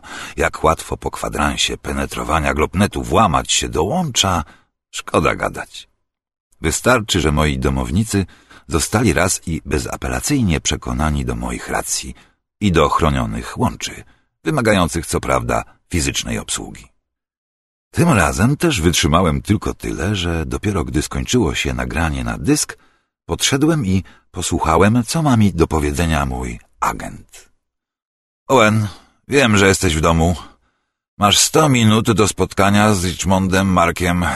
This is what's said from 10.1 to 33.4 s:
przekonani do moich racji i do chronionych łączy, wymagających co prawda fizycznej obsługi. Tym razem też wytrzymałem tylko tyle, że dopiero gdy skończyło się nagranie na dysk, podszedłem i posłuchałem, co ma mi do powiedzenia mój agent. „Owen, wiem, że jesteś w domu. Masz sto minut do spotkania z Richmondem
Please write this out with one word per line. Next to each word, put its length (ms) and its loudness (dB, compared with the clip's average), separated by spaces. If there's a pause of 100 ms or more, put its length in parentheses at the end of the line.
przekonani 640 -2
do 120 -4
moich 320 -8
racji 460 -6 (460)
i 120 2
do 160 4
chronionych 720 -2
łączy, 460 -6 (400)
wymagających 600 0
co 140 -2
prawda 440 -2 (260)
fizycznej 480 -4
obsługi. 520 -10 (1000)
Tym 180 2
razem 480 2
też 240 0
wytrzymałem 600 2
tylko 320 -2
tyle, 420 -4
że 300 -4
dopiero 380 -4
gdy 180 -2
skończyło 520 0
się 200 -4
nagranie 500 -4
na 140 -6
dysk, 400 -2 (480)
podszedłem 600 0
i 180 0 (260)
posłuchałem, 760 2
co 160 -2
ma 140 2
mi 160 4
do 140 2
powiedzenia 600 0
mój 340 -8 (200)
agent. 680 -8 (1000)
„Owen, 400 4 (400)
wiem, 280 4
że 120 6
jesteś 280 2
w 40 0
domu. 360 4 (840)
Masz 200 4
sto 300 4
minut 440 4
do 160 4
spotkania 680 2
z 100 -2
Richmondem 640 0